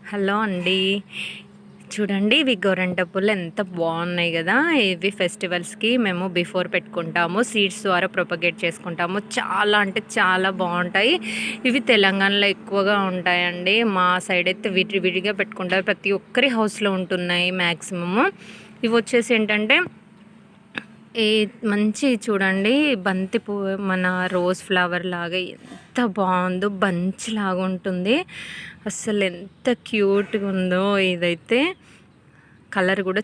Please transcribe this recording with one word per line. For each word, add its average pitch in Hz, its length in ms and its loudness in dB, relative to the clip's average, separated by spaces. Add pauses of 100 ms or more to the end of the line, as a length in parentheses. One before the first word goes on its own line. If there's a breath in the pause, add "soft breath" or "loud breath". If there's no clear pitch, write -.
హలో 202 340 -2
అండి. 190 420 0 (1080 loud breath)
చూడండి, 208 500 2
ఇవి 262 180 4
గోరంట 185 460 0
పూలు 190 300 0
ఎంత 180 280 -4 (100)
బాగున్నాయి 170 640 0
కదా. 165 220 0 (240)
ఇవి 190 320 0
ఫెస్టివల్స్‌కి 180 840 -4
మేము 190 320 0
before 175 400 -2
పెట్టుకుంటాము, 170 720 -2
సీడ్స్ 202 400 -2
ద్వారా 185 260 2
ప్రొపగేట్ 170 500 -2
చేసుకుంటాము. 170 600 -4 (140)
చాలా 208 460 2
అంటే 202 320 0
చాలా 190 400 2
బాగుంటాయి. 185 640 0 (500 loud breath)
ఇవి 254 200 2
తెలంగాణలో 202 640 4
ఎక్కువగా 196 560 0
ఉంటాయండి. 180 720 0 (120)
మా 185 180 2 (120)
సైడ్ 180 300 0
అయితే 190 200 -2
విడి-, 196 340 0
విడిగా 185 320 0
పెట్టుకుంటారు, 190 500 -2
ప్రతి 196 280 0
ఒక్కరి 262 380 0
హౌస్‌లో 214 420 0
ఉంటున్నాయి 180 640 0
మ్యాక్సిమము. 175 680 0 (580 loud breath)
ఇవి 226 120 0
వచ్చేసి 233 400 2
ఏంటంటే, 214 440 2 (1400)
ఈ 220 160 2 (340)
మంచి 214 420 2 (100)
చూడండి, 196 580 2 (220)
బంతి 190 420 -2
పువ్వు, 202 340 -4 (120)
మన 185 200 0 (220)
రోజ్ 180 360 0
ఫ్లవర్ 180 440 0
లాగా 175 400 -4
ఎంత - 680 -6
బాగుందో, 185 560 0 (100)
బంచ్ 185 520 0
లాగా 196 320 0
ఉంటుంది. 185 520 0 (720 loud breath)
అస్సలు 208 380 -2
ఎంత 185 500 -2 (100)
క్యూట్‌గా 202 640 0
ఉందో 185 320 0 (240)
ఇదైతే. 175 540 0 (1120 loud breath)
కలర్ 190 300 0
కూడా 185 220 -2